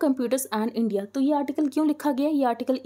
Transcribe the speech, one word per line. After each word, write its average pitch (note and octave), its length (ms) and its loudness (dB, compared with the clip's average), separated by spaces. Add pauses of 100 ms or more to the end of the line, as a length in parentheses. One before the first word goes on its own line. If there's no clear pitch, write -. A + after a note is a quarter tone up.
computers C4 500 0
and A3+ 240 -2
India, G#3 280 0
तो C4 140 -6
ये C#4+ 140 4
आर्टिकल C#4+ 340 0
क्यों D4+ 180 0
लिखा D4 260 0
गया C#4 160 0
है? D#4 60 0
ये C#4 100 2
आर्टिकल B3 420 0